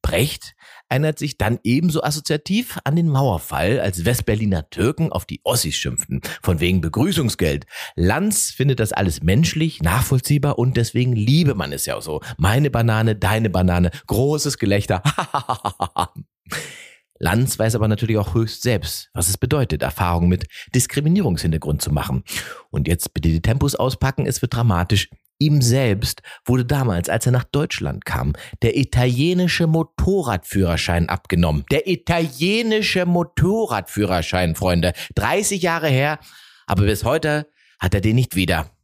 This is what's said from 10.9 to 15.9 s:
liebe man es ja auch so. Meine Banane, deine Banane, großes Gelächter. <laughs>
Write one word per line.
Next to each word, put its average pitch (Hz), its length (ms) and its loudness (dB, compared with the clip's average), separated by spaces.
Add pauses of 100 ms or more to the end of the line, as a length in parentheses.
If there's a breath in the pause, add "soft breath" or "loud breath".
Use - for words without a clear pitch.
liebe 135 400 2
man 73 160 -4
es 69 140 -6
ja 71 100 -4
auch - 60 -8
so. 76 180 -6 (180 loud breath)
Meine 120 320 2
Banane, 113 460 2
deine 107 340 0
Banane, 87 420 2 (160 loud breath)
großes 135 500 0
Gelächter. 98 500 0
<laughs> - 1040 -4 (1040 loud breath)